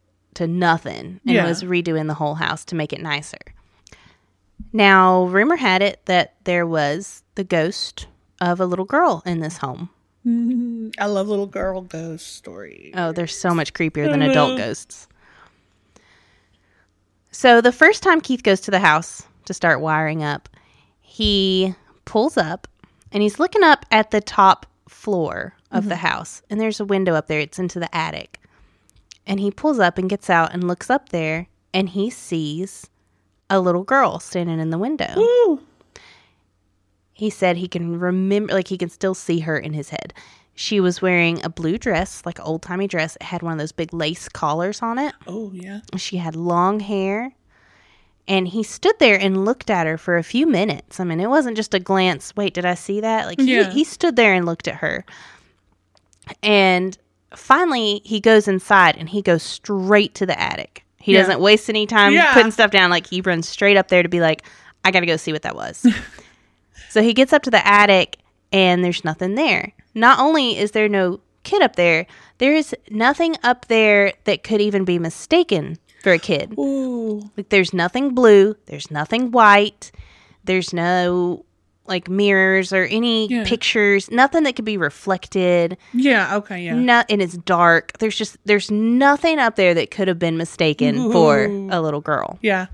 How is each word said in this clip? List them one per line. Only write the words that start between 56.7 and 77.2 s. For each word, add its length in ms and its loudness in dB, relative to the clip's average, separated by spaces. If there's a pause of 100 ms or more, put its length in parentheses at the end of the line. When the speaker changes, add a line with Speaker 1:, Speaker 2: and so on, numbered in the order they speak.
Speaker 1:
finally, 680 2
he 160 -4
goes 280 6
inside 500 4
and 120 -12
he 120 -4
goes 220 2
straight 720 0
to 100 -4
the 140 -4
attic. 440 -8 (160)
He 140 2
Speaker 2:
Yeah. 80 6
Speaker 1:
doesn't 180 0
waste 300 2
any 180 -4
time 260 4
Speaker 2:
Yeah. 200 4
Speaker 1:
putting 180 6
stuff 200 2
down. 180 4
Like, 180 0
he 140 -6
runs 260 -2
straight 300 2
up 100 2
there 160 4
to 60 -2
be 100 -2
like, 240 0 (400)
"I 80 2
gotta 140 0
go 120 0
see 160 -8
what 80 -6
that 140 -10
was." 360 -10
Speaker 2:
<laughs> 40 -4 (960)
Speaker 1:
So 140 2
he 100 2
gets 200 4
up 100 2
to 80 -4
the 160 4
attic 500 4 (340)
and 320 4
there's 200 -4
nothing 320 -4
there. 380 -2 (200)
Not 260 4
only 380 2
is 140 -2
there 160 0
no 320 0 (240)
kid 180 0
up 140 2
there, 320 2 (300)
there 160 2
is 200 0 (160)
nothing 540 0
up 240 -2
there 460 4 (100)
that 180 -2
could 200 0
even 240 0
be 120 0
mistaken 800 -2 (300)
for 60 6
a 60 2
kid. 380 -4
Speaker 2:
Ooh. 800 -4